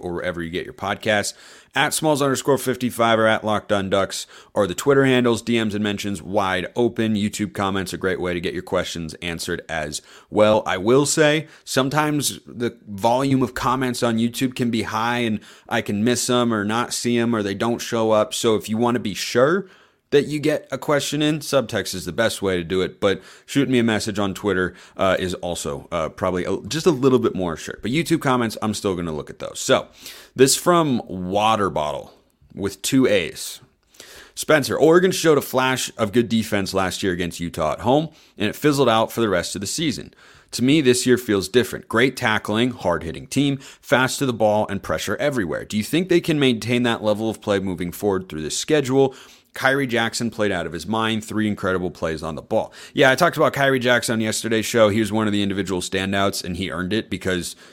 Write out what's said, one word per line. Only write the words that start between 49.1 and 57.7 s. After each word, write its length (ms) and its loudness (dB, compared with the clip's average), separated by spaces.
Kyrie 300 2
Jackson 460 -2
played 200 -2
out 140 -2
of 80 -10
his 140 -10
mind. 360 -2
Three 240 -2
incredible 440 -2
plays 320 -6
on 100 -6
the 80 -10
ball." 320 -2
Yeah, 200 4
I 40 4
talked 220 2
about 160 2
Kyrie 240 2
Jackson 360 2
on 80 0
yesterday's 440 -2
show. 240 6
He 100 2
was 120 0
one 160 0
of 60 0
the 100 2
individual 360 -2
standouts, 640 -2
and 140 -6
he 140 -4
earned 200 -4
it 160 -2
because, 480 -4